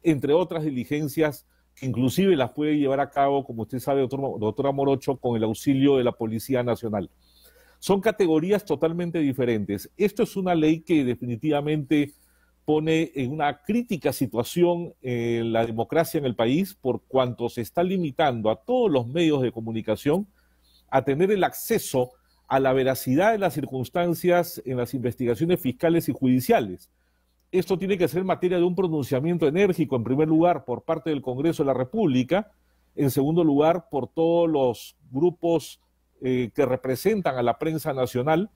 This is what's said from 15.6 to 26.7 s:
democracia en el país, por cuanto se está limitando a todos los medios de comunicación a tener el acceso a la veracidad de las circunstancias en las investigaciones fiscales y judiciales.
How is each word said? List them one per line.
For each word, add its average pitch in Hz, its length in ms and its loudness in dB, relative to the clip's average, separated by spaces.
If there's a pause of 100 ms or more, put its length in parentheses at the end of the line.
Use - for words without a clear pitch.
democracia 117 540 -2
en 143 80 -2
el 120 100 -2
país, 143 380 0
por 120 300 -4
cuanto 123 460 -2
se 120 120 -8
está 175 220 -2
limitando 151 680 0
a 110 60 2
todos 247 340 0
los 127 160 2
medios 147 380 2
de 117 80 0
comunicación 113 760 -2 (640)
a 135 140 2
tener 151 260 0
el 196 140 2
acceso 135 680 -2 (360)
a 135 120 2
la 131 140 2
veracidad 135 600 2
de 214 40 -2
las 185 160 -2
circunstancias 170 1120 -2
en 127 120 -4
las 120 180 -4
investigaciones 123 680 0
fiscales 165 480 0
y 131 40 -2
judiciales. 127 760 0 (640)